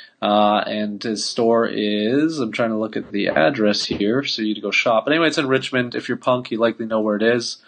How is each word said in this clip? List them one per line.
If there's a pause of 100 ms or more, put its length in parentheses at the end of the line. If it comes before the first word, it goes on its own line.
(220)
uh,
and
his
store
is,
I'm
trying
to
look
at
the
address
here,
so
you
to
go
shop.
But
anyway,
it's
in
Richmond.
If
you're
punk,
you
likely
know
where
it
is. (100)